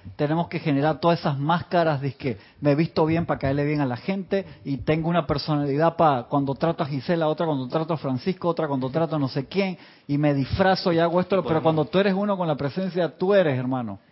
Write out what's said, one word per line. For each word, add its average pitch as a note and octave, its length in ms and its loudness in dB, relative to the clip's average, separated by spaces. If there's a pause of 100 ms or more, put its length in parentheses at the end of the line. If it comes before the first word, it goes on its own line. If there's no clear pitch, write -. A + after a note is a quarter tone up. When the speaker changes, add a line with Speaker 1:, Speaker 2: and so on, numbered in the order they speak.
(160)
Speaker 1:
tenemos D#3+ 320 0
que E3+ 120 -6
generar D3 400 0
todas E3+ 200 4
esas C#3+ 180 -2
máscaras, D#3+ 640 0
dizque C3 360 -4 (220)
me C#3+ 160 4
visto D#3+ 300 2
bien E3 220 0
para C#3+ 120 -2
caerle C#3+ 260 0
bien D3+ 160 0
a C#3+ 40 2
la B2 120 -2
gente G3 480 -4 (180)
y C#3 140 -4
tengo D#3+ 320 0
una E3+ 180 0
personalidad D3 680 0
para C#3 260 4
cuando C#3 320 0
trato D#3+ 280 -2
a D3 40 -2
Gisela, D#3 400 -2
otra D#3 200 -2
cuando C3+ 200 -2
trato D#3+ 260 -2
a D#3 40 -2
Francisco, D3+ 520 -4
otra E3 180 -2
cuando C3 220 -2
trato D#3 260 0
a D#3 40 -2
no C#3 80 0
sé C3 200 -4
quién F#3 300 -2 (300)
y C#3+ 100 0
me D3 160 2
disfrazo F#3 600 2
y E3 60 2
hago E3+ 220 2
esto, F#3+ 140 0
Speaker 2:
Y - 40 2
Speaker 1:
pero E3+ 40 -2
Speaker 2:
podemos D#3 200 0
Speaker 1:
cuando D#3 220 2
tú F3+ 140 0
eres G3+ 160 2
uno G3+ 220 -2
con F3+ 100 -2
la D3+ 80 0
presencia, E3 640 -4
tú F#3 180 2
eres, D#3 220 4
hermano. B2+ 420 -4 (120)